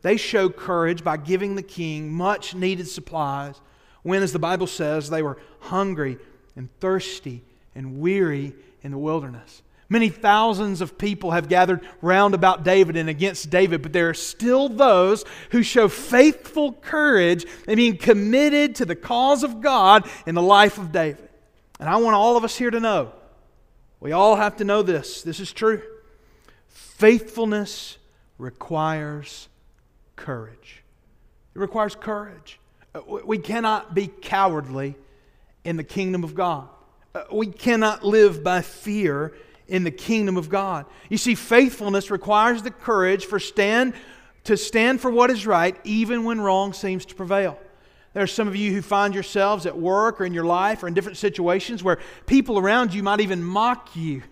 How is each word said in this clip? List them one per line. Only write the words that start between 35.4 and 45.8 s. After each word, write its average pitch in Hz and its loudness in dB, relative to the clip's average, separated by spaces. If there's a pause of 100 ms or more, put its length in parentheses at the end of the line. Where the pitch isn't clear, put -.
in 165 -6
the 156 -8
kingdom 185 -4
of 156 -10
God. 156 -4 (460)
Uh, - -10
we 214 -2
cannot 220 -2
live 202 4
by 180 0
fear 160 -4 (300)
in 185 -2
the 160 -4
kingdom 208 -2
of 165 -4
God. 190 -4 (240)
You 208 -2
see, 240 0
faithfulness 208 2
requires 214 0
the 233 -10
courage 190 0
for 208 -4
stand, 233 0 (500)
to 208 0
stand 240 0
for 262 -2
what 240 4
is 214 -4
right, 185 2